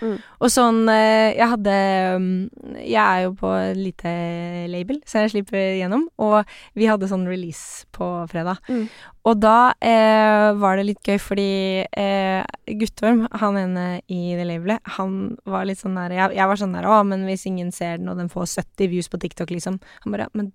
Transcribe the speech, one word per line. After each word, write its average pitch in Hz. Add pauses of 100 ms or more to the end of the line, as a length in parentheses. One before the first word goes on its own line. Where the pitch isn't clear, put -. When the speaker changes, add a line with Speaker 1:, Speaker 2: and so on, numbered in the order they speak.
Speaker 1:
Mm. 214 (200)
Speaker 2:
Og 247
sånn, 226
eh, 220
jeg 233
hadde, 214 (480)
mm, 185 (360)
jeg 226
er 190
jo 185
på 190 (220)
et 190
lite 175
label, 180
så 214
jeg 214
slipper 190
gjennom, 208 (120)
og 214 (300)
vi 214
hadde 208
sånn 185
release 180
på 175
fredag. 180 (100)
Speaker 1:
Mm. 226 (360)
Speaker 2:
Og 220
da, 226
eh, 220
var 202
det 196
litt 202
gøy, 202
fordi, 196 (120)
eh, 196 (240)
Guttorm, 220
han 214
ene 180
i 175
det 175
labelet, 175
han 190
var 190
litt 190
sånn 190
der, 180
jeg, 190
jeg 190
var 196
sånn 190
der, 175
"Å, 208
men 190
hvis 190
ingen 180
ser 170
den, 180
og 175
den 175
får 180
sytti -
views 175
på 180
TikTok, 170
liksom." 185 (240)
Han 208
bare, 208
"Ja, -
men 202